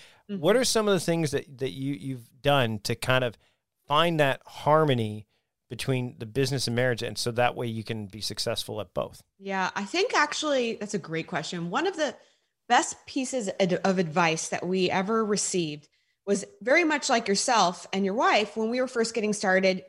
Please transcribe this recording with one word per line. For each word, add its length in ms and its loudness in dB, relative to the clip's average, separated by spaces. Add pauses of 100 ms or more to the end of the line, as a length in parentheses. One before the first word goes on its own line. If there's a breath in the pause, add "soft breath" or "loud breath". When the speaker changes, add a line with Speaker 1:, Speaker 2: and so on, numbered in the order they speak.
(300 loud breath)
Speaker 1:
Mm-hmm. 100 -8
Speaker 2:
what 160 4
are 80 2
some 240 2
of 60 6
the 60 2
things 320 0
that, 260 -6
that 140 -4
you, 200 -4
you've 380 -10 (100)
done 440 2
to 100 -2
kind 300 0
of 120 -4 (500)
find 340 2
that 260 4
harmony 800 2 (420)
between 500 -4
the 60 -12
business 420 -2
and 80 -2
marriage, 280 2
and 160 -6
so 140 -2
that 220 2
way 120 -4
you 180 -6
can 220 -6
be 160 -14
successful 580 -6
at 140 -12
both? 280 -6 (160)
Speaker 1:
Yeah, 380 -4
I 80 -4
think 300 0
actually 600 0
that's 180 -8
a 40 -4
great 280 -8
question. 420 -6
One 180 -2
of 100 -4
the 200 -2 (540 soft breath)
best 260 4 (100)
pieces 440 -4 (100)
ad-, 240 2
of 140 2
advice 500 0
that 180 -6
we 240 0
ever 320 0
received 680 -2 (360)
was 220 -2 (160)
very 220 4
much 260 0
like 180 2
yourself 640 2
and 100 0
your 120 0
wife 420 2
when 140 -2
we 100 0
were 80 -2
first 260 -2
getting 200 0
started, 540 2